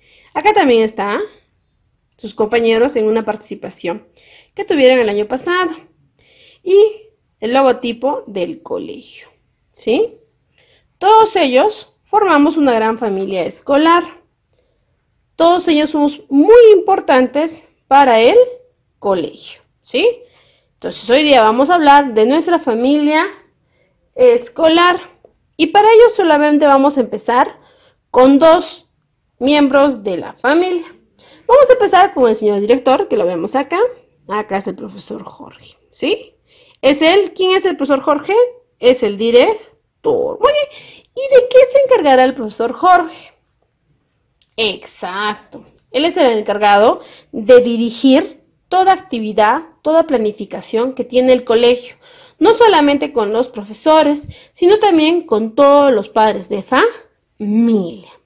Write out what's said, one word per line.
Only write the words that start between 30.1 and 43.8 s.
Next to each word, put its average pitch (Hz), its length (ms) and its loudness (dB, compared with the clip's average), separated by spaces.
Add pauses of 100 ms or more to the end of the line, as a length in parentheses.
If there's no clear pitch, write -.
la - 160 -14
familia. 339 600 -4 (520)
Vamos 523 240 4
a - 20 4
empezar 392 400 2
con 254 160 0
el 220 80 0
señor 208 240 -2
director, 262 480 0
que 247 80 -4
lo 202 80 -2
vemos 175 300 -6
acá. 294 260 -4 (480)
Acá 208 300 -8
está 196 100 -10
el 185 80 -10
profesor 202 480 -16
Jorge, - 540 -20 (100)
¿sí? - 460 -8 (480)
Es 294 180 0
él. 349 320 0
¿Quién 370 200 -2
es 381 120 0
el 359 140 -4
profesor 277 240 -2
Jorge? 294 320 -4 (440)
Es 247 240 0
el 208 140 -4
director. 233 1200 -2
Muy 554 140 0
bien. - 640 -10
¿Y 539 200 -4
de 494 140 4
qué 508 100 2 (140)
se 539 140 2
encargará 294 380 2
el 262 100 -2
profesor 233 400 -8
Jorge? 349 580 -2 (1200)